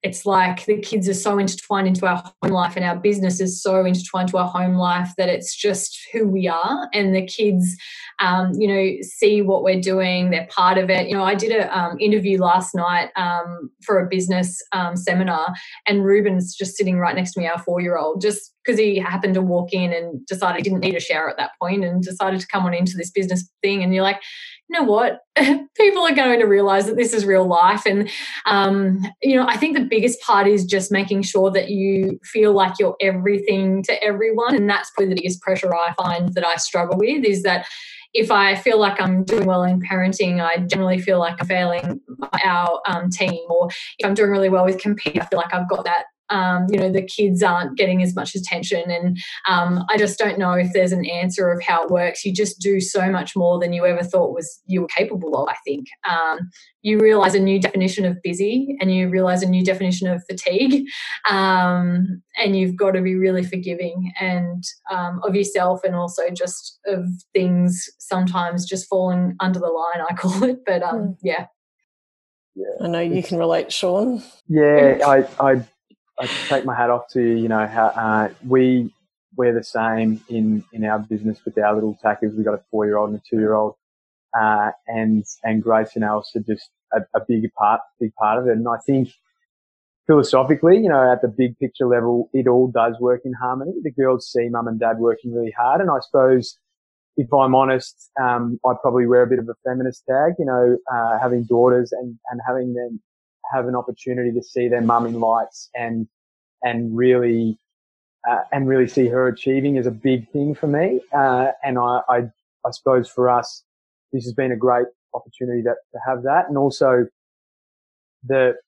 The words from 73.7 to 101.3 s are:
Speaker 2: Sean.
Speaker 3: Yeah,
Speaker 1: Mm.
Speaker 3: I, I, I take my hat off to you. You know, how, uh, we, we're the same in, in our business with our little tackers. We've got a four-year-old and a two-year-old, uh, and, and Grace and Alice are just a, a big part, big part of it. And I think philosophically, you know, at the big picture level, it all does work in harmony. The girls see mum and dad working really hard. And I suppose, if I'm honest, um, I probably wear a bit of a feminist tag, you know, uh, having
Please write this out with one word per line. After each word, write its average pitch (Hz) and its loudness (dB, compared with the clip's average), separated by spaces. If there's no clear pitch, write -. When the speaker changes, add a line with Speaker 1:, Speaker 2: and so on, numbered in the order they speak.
Speaker 2:
Sean. 208 -2
Speaker 3:
Yeah, 147 6
Speaker 1:
Mm. - 0
Speaker 3:
I, 139 4
I, 127 2
I 127 -4
take 135 0
my 127 -4
hat 120 2
off 120 0
to 131 0
you. 117 2
You 113 0
know, 107 2
how, 110 2
uh, 107 0
we, 127 2
we're 120 2
the 113 -2
same 110 -2
in, 110 0
in 110 -6
our 107 0
business 107 -6
with - -4
our 104 2
little 107 -2
tackers. 107 -2
We've 110 -2
got 107 0
a - -10
four-year-old 104 0
and 107 -6
a - -16
two-year-old, 107 0
uh, 107 2
and, 110 0
and 110 0
Grace 110 0
and 113 -2
Alice 107 -4
are 113 -2
just 107 -8
a, - 0
a 113 0
big 113 -2
part, 107 0
big 110 -6
part 110 0
of 127 -2
it. 120 2
And 117 -2
I 117 -2
think 131 -2
philosophically, 151 6
you 220 2
know, 131 6
at 123 2
the 127 0
big 123 -2
picture 135 -4
level, 120 2
it 131 2
all 127 4
does 117 0
work 123 0
in 127 -6
harmony. 127 -6
The 151 -6
girls 131 0
see 120 0
mum 117 -4
and 113 -4
dad 113 0
working 117 0
really 117 -4
hard. 131 0
And 185 0
I 135 0
suppose, 131 2
if 120 -2
I'm 135 4
honest, 131 0
um, 120 -2
I 127 4
probably 123 2
wear 123 6
a 120 2
bit 127 2
of 117 -8
a 113 -8
feminist 127 -4
tag, 143 2
you 160 -2
know, 123 4
uh, 113 0
having 123 0